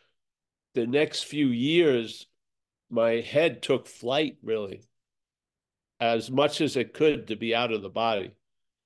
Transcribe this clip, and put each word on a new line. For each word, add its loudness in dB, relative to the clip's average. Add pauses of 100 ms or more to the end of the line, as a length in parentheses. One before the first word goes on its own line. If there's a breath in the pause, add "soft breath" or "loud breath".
(720)
the 0
next 0
few 0
years, 2 (600)
my 2
head 0
took 0
flight, -4
really, -6 (1200)
as 0
much 2
as 0
it -2
could 2
to -6
be -2
out 0
of -4
the -10
body. -2 (540)